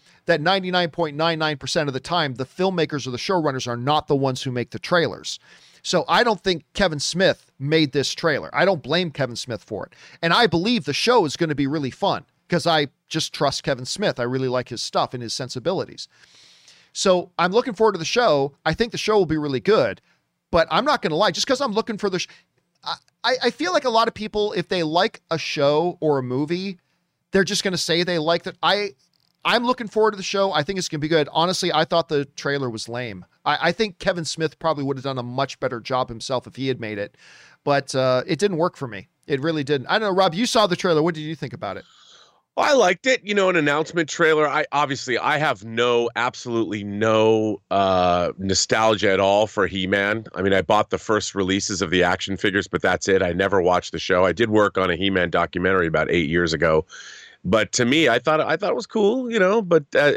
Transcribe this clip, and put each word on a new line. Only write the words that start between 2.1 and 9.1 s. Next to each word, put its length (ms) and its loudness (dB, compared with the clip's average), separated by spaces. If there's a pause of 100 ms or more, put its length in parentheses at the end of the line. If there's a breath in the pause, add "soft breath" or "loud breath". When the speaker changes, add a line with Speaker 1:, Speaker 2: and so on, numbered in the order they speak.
Speaker 1:
the 100 -6
filmmakers 600 -2
or 60 -8
the 60 -6
showrunners 500 -2
are 80 -4
not 320 0
the 80 4
ones 260 0
who 100 -6
make 200 -4
the 80 -10
trailers. 600 -2 (420 soft breath)
So 260 0
I 160 4
don't 180 0
think 320 -2
Kevin 260 0
Smith 580 0
made 360 2
this 200 0
trailer. 400 -2
I 120 2
don't 180 0
blame 280 -2